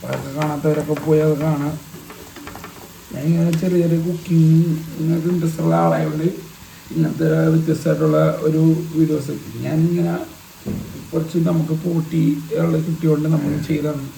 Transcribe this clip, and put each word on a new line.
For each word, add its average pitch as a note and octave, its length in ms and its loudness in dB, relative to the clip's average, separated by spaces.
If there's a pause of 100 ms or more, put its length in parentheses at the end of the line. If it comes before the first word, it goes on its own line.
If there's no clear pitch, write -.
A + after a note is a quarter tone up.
അതൊക്കെ C3+ 340 -6
കാണാത്തവരൊക്കെ D3+ 560 -2 (100)
പോയി D#3 220 4
അത് D3+ 160 4
കാണാം. D3+ 320 0 (1400)
ഞാനിങ്ങനെ E3 480 2
ചെറിയ F3+ 220 2
ചെറിയ E3 240 2
കുക്കിംഗ് E3 640 4 (300)
ഇങ്ങനത്തെ E3 320 0
ഇൻട്രസ്റ്റ് D#3+ 320 -2
ഉള്ള E3 100 2 (100)
ആളായതുകൊണ്ട് D#3+ 440 0 (680)
ഇങ്ങനത്തെ D#3+ 320 0 (160)
ഒരു D#3+ 120 4
വ്യത്യസ്തമായിട്ടുള്ള D#3 640 2 (280)
ഒരു D#3+ 160 2 (340)
വീഡിയോസ് D3+ 380 0 (320)
ഞാനിങ്ങനെ E3+ 480 0 (960)
കുറച്ച് D#3+ 280 -2 (120)
നമുക്ക് D#3+ 240 0 (100)
പോട്ടി E3 380 0 (420)
ഉള്ള E3 120 0 (100)
കിട്ടിയോണ്ട് D#3 480 0
നമ്മൾ D3 160 0 (180)
ചെയ്തതാണ്. D3 380 -2 (120)